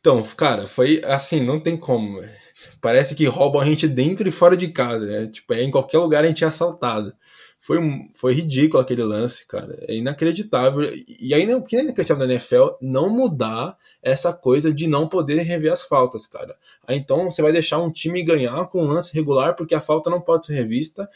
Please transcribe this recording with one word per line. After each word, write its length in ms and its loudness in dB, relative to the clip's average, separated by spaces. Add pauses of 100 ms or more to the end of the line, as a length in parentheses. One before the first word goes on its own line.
Então, 200 4 (160)
cara, 300 0
foi 380 2
assim, 400 -2
não 160 -2
tem 160 -2
como. 440 -4 (580)
Parece 360 2
que 100 2
roubam 360 2
a 40 2
gente 240 2
dentro 400 0
e 40 0
fora 220 6
de 140 0
casa, 380 -2
né? 220 -4
Tipo, 260 -8
é, 80 0
em 80 -2
qualquer 260 0
lugar 280 4
a 20 4
gente 180 0
é 20 4
assaltado. 640 -2 (480)
Foi, 200 0 (360)
foi 200 0
ridículo 480 2
aquele 200 -4
lance, 440 -4
cara. 320 -12 (100)
É 60 -6
inacreditável. 880 -2 (360)
E 140 -6
aí, 140 4
não, 120 0
o 40 -4
que 140 -4
é 60 2
inacreditável 440 -2
na 60 0
N 60 0
F 160 -2
L, 160 6 (100)
não 280 0
mudar 680 -2 (260)
essa 300 0
coisa 400 2
de 140 -4
não 220 2
poder 340 0
rever 300 -2
as 120 -2
faltas, 420 0
cara. 280 -16 (320)
Ah, 80 -2
então 360 -2
você 100 -4
vai 120 4
deixar 260 0
um 120 -2
time 320 -4
ganhar 460 0
com 140 -2
um 60 0
lance 260 -2
regular 420 0
porque 180 -4
a 60 0
falta 300 -2
não 100 -2
pode 260 0
ser 80 -6
revista 600 -4